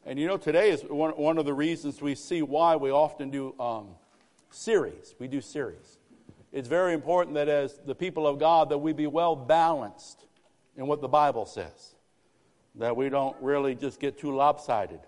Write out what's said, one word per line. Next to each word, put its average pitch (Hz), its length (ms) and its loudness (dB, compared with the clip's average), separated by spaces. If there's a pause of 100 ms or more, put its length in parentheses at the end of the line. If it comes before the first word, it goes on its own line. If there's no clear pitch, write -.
And 139 140 -8
you 156 80 0
know, 190 80 0
today 180 360 4
is 151 100 -2
one, 156 300 -2
one 156 260 0
of 151 80 0
the 143 80 0
reasons 147 480 -4
we 143 140 -4
see 170 260 -4
why 156 340 4
we 135 160 0
often 147 380 2
do, 135 280 -8
um, 110 380 -6 (540)
series. - 680 -2
We 127 120 -12
do 139 100 -4
series. - 580 -10 (540)
It's 127 160 -8
very 175 260 2
important 165 420 0
that 147 120 2
as 143 380 0
the 139 100 -6
people 160 320 -2
of 143 100 0
God, 160 320 6
that 151 100 0
we 156 120 -2
be 151 160 -2
well 165 260 0
balanced 147 920 0 (500)
in 135 120 -8
what 147 120 0
the 131 80 -8
Bible 135 380 4
says, - 500 -12 (800)
that 117 220 -2
we 139 100 0
don't 135 320 -2
really 139 360 0
just 127 260 -8
get 139 160 -4
too 143 180 -6
lopsided. 131 720 0